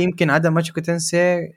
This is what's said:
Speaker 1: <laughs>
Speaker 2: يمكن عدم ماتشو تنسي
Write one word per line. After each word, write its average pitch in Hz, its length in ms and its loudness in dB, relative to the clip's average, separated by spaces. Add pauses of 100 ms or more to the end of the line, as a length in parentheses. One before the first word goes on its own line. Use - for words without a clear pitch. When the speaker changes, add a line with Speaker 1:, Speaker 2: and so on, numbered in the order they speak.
Speaker 1:
<laughs> 180 60 2
Speaker 2:
يمكن 175 220 0
عدم 160 240 2
ماتشو 165 200 -2
تنسي 170 840 -2